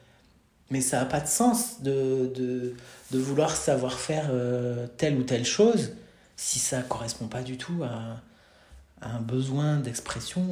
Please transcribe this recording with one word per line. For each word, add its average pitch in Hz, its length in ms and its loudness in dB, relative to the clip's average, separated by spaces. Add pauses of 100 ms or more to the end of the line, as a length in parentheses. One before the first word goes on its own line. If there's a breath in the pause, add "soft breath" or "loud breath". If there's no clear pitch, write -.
(720 soft breath)
Mais 131 100 0
ça 127 200 2
a 131 40 2
pas 143 140 0
de - 80 -4
sens - 540 2
de, 131 540 2
de, 127 380 -2 (380 loud breath)
de 131 80 2
vouloir 143 360 2
savoir 127 440 0
faire, 156 320 -2
euh, 123 560 0 (100)
telle 151 200 2
ou 127 60 2
telle 120 220 0
chose 214 460 6 (440 loud breath)
si - 220 -2
ça - 240 -2
correspond 117 460 -4
pas 123 160 -6
du 127 140 -8
tout 170 260 -4
à, 113 360 -6 (840 soft breath)
un 113 180 -6
besoin 131 560 2
d'expression 123 760 -4